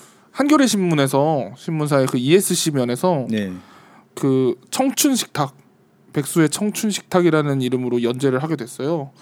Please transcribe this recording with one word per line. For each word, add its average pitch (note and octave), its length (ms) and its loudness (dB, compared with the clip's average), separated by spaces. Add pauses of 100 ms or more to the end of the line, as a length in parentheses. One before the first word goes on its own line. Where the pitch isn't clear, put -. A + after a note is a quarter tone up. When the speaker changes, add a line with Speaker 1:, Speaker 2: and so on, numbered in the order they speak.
(320)
Speaker 1:
한겨레 C#4+ 360 2
신문에서, D3 920 0
신문사의 D3+ 500 0
그 C3+ 100 -2
이에스씨 D#3+ 540 2
면에서 C3 580 0
Speaker 2:
네. G#2 220 -4 (640)
Speaker 1:
그 C3 400 0 (160)
청춘 C4+ 460 0
식탁, - 400 -4 (580)
백수의 D3+ 360 0
청춘 G#3 420 -4
식탁이라는 D#3 720 0
이름으로 B2 400 -2
연재를 B2+ 400 0
하게 D#3 120 -4
됐어요. C#3 540 -6 (120)